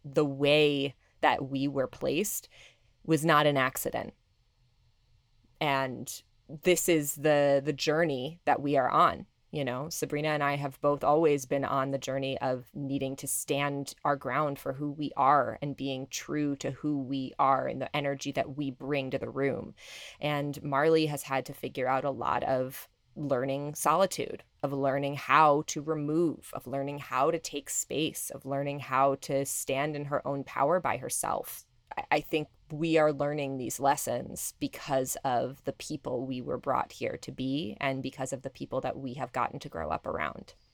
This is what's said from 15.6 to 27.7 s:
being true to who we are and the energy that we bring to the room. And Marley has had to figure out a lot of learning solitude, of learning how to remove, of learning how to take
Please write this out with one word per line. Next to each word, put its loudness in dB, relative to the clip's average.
being -4
true -2
to -4
who -2
we -4
are 4
and -4
the -6
energy -2
that -4
we -4
bring -4
to -4
the -4
room. -4
And -2
Marley 4
has -4
had -2
to -12
figure -4
out 0
a 0
lot 0
of -2
learning -2
solitude, 0
of -2
learning 0
how 6
to -6
remove, -2
of -10
learning -4
how 2
to -2
take -8